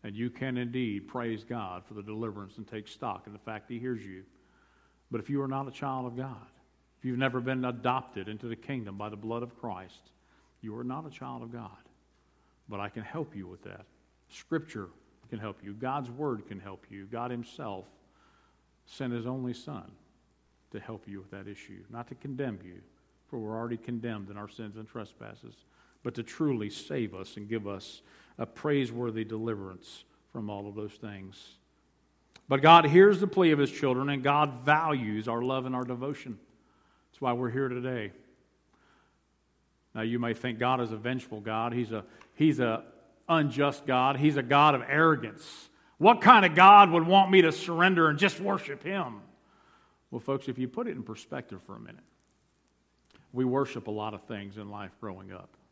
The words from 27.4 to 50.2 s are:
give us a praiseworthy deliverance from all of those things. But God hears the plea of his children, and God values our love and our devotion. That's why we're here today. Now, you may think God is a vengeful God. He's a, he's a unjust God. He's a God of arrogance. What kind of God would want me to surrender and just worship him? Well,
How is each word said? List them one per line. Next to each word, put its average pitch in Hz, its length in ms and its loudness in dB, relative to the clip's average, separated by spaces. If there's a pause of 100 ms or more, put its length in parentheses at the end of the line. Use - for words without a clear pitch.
give 110 180 -6
us 98 360 -12 (360)
a 117 80 -6
praiseworthy 120 800 -4
deliverance 104 800 -10 (260)
from 110 180 -10
all 101 200 -10
of 104 80 -14
those 104 180 -10
things. 98 640 -18 (920)
But 135 140 2
God 165 220 12
hears 185 340 8
the 196 80 0
plea 180 240 4
of 147 80 4
his 139 140 2
children, 135 360 -2
and 139 140 -4
God 143 420 2
values 135 640 0
our 117 160 -2
love 131 240 -2
and 127 80 -6
our 127 100 -4
devotion. 123 540 -8 (720)
That's - 100 -20
why 127 120 0
we're 120 180 -2
here 135 180 -2
today. 123 440 -6 (1800)
Now, 113 100 -6
you 117 180 -2
may 117 140 -2
think 117 260 -8
God 127 200 2
is 113 120 -4
a 110 40 -8
vengeful 117 440 -8
God. 113 320 -4
He's 117 180 -4
a, 107 140 -8 (300)
he's 147 260 2
a 117 240 0 (440)
unjust 143 560 0
God. 131 340 2
He's 147 180 2
a 135 60 0
God 143 340 6
of 120 100 -4
arrogance. 139 840 0 (280)
What 226 240 6
kind 214 240 10
of 165 100 4
God 190 360 12
would 165 180 4
want 190 240 8
me 190 100 12
to 160 80 6
surrender 170 580 4
and 147 120 2
just 190 180 2
worship 190 460 -6
him? 156 360 -6 (920)
Well, 113 80 -10